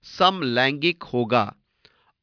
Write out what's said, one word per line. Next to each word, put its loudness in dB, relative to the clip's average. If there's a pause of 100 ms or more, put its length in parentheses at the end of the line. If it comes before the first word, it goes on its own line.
समलैंगिक 0
होगा, -2 (680)